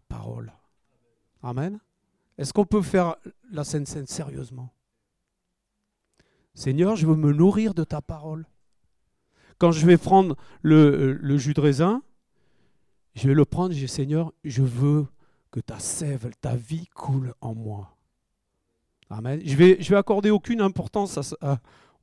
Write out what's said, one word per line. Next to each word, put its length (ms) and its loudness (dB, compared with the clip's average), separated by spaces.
parole. » 460 -14
Amen. 360 -8
Est-ce 160 -10
qu'on 120 2
peut 160 0
faire 360 -2
la 140 -8
Sainte 220 -6
Seine 200 -12
sérieusement ? 640 -12
Seigneur, 420 0
je 100 0
veux 100 4
me 180 2
nourrir 400 2
de 100 -4
ta 180 -8
parole. 440 -12
Quand 140 6
je 140 2
vais 120 10
prendre 380 4
le, 520 6
le 240 -2
jus 160 -2
de 80 0
raisin, 400 2
je 120 -2
vais 60 4
le 120 6
prendre, 280 -4
je 60 -6
dis, « 100 -6
Seigneur, 440 -4
je 180 -2
veux 420 0
que 80 -8
ta 200 -14
sève, 600 -8
ta 160 -6
vie 400 -8
coule 460 -6
en 120 -10
moi. » 440 -12
Amen. 300 -8
Je 140 -2
vais, 240 8
je 80 -10
vais 80 4
accorder 320 0
aucune 320 -2
importance 560 -4
à, 340 -8
à, 80 -2